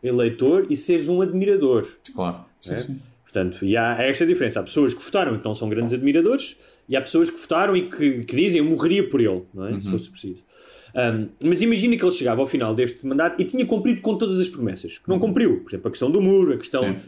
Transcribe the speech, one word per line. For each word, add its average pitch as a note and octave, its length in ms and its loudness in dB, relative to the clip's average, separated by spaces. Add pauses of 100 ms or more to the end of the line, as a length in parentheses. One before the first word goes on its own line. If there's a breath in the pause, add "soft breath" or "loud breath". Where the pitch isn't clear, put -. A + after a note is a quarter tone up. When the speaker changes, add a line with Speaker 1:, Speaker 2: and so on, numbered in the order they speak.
Speaker 1:
eleitor B2 680 2
e D3 60 0
seres D#3+ 320 0
um F3+ 120 2
admirador. F#3 640 2 (280)
Speaker 2:
Claro, F2 300 -6 (160)
sim, F2+ 140 -10
Speaker 1:
É? A2 80 -4
Speaker 2:
sim. C3+ 140 -10 (260)
Speaker 1:
Portanto, F2+ 420 -4
e G2 120 2
há A#2 260 0
esta C3+ 220 0
diferença. C#3 340 0
Há G2 40 -2
pessoas C#3 320 0
que - 80 -12
votaram E3 320 -2
e G#2+ 40 -4
que - 60 -10
não G#2+ 100 -4
são A2 140 -6
grandes A#2 240 -2
admiradores, D#3 640 2 (320 soft breath)
e C3 80 -2
há C3 60 0
pessoas E3 260 2
que - 100 -10
votaram F#3 380 0
e F3+ 140 -2
que, C3+ 340 0
que - 100 -8
dizem, E3+ 240 2
"Eu D3 60 2
morreria E3 440 2
por C3 120 0
ele", F#2+ 220 2 (100)
não F#2+ 140 -10
é? A2 60 -6
Speaker 2:
Uhum. G2 100 -6
Speaker 1:
Se G2 80 -6
fosse F2 200 -4
preciso. - 340 -14 (500 loud breath)
Ahm, A2+ 340 0 (140)
mas E3+ 180 2
imagina A#3 360 2
que - 60 -4
ele F3+ 80 4
chegava B2 300 0
ao C3+ 60 0
final A#2 280 0
deste B2 320 -2
mandato D#3 340 0
e F3+ 40 0
tinha B3+ 220 0
cumprido A#3 340 0
com G#3+ 160 0
todas F#3+ 240 0
as F3+ 80 0
promessas, G2 480 -6
que - 120 -20
não F#3 80 2
Speaker 2:
Uhum. - 40 0
Speaker 1:
cumpriu. A3 400 2
Por - 100 -16
exemplo, G2 180 -6
a - 20 -2
questão C3 200 -2
do G3 120 4
muro, F#3 320 4
a - 20 -2
questão B2+ 280 -4
Speaker 2:
Sim. F#2+ 120 -2 (120)